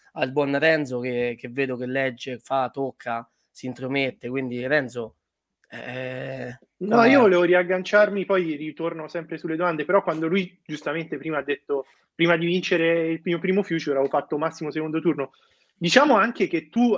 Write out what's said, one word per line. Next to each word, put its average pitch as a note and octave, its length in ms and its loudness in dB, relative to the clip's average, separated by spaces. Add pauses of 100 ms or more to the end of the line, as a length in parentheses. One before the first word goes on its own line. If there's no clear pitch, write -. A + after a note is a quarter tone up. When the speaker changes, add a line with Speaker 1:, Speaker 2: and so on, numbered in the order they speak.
(140)
Speaker 1:
al C3+ 180 -4
buon C#3 260 0
Renzo D3 420 0
che, A#2+ 380 -2
che B2 120 -14
vedo B2+ 280 -4
che B2 80 -6
legge, B2+ 540 -4
fa, C3 300 -4
tocca, B2 600 -8 (200)
si - 180 -14
intromette, C3 600 -6
quindi B2+ 380 -6
Renzo, B2 480 -4 (540)
eh, B2+ 880 -10 (240)
Speaker 2:
No, G#3 140 0
Speaker 1:
come A#3 140 8
Speaker 2:
io C#4 120 8
volevo F3+ 220 6
riagganciarmi, F#3 840 2
poi F3 300 0
ritorno D#3 540 -6
sempre E3 280 -8
sulle D#3+ 200 -6
domande, E3 280 0
però F#3+ 160 4
quando D#3+ 260 -2
lui F3+ 380 -2
giustamente D3+ 520 -6
prima D#3 220 -4
ha C3+ 40 -6
detto, C#3 420 -4 (300)
"Prima E3+ 220 4
di E3 80 0
vincere E3+ 680 0
il E3 140 -4
mio E3+ 120 0
primo F#3+ 260 0
Future D#3 340 -2
avevo C#3 120 2
fatto D3 280 -2
massimo D3 340 -4
secondo D#3 300 -4
turno." C#3+ 300 -2 (440)
Diciamo A#3+ 400 6
anche G#3 320 2
che D#3+ 220 -4
tu A#3+ 280 2